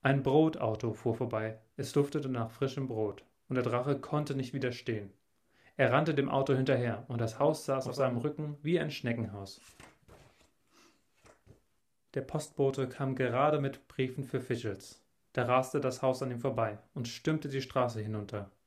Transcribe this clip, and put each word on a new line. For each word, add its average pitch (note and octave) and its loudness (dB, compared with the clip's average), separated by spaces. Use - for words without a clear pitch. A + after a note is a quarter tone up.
Ein C#3 4
Brotauto C3 4
fuhr A2+ 0
vorbei. A2+ -4
Es A#2+ -6
duftete C#3+ 2
nach A#2 -2
frischem C3+ -4
Brot, A2 -2
und C3 -2
der B2+ 2
Drache B2+ 2
konnte D3 -2
nicht C3 -4
widerstehen. A#2+ -4
Er B2 4
rannte D3+ 4
dem C#3 2
Auto C3+ 2
hinterher, B2 2
und A#2 -4
das A2+ -2
Haus D3+ 2
saß C#3 -2
auf C3+ -6
seinem C3 2
Rücken D3 -4
wie E3 2
ein D3+ -2
Schneckenhaus. G#2 -4
Der C#3 -2
Postbote C#3 0
kam C3+ -2
gerade C3+ 2
mit C#3 -4
Briefen C3 -4
für B2 -2
Fischels. A#2 -6
Da B2 0
raste C3 2
das C3 -2
Haus C3 2
an B2+ -4
ihm A#2+ -6
vorbei A#2 -2
und A#2+ -6
stürmte D3+ -2
die C3+ -4
Straße B2 0
hinunter. G#2 -6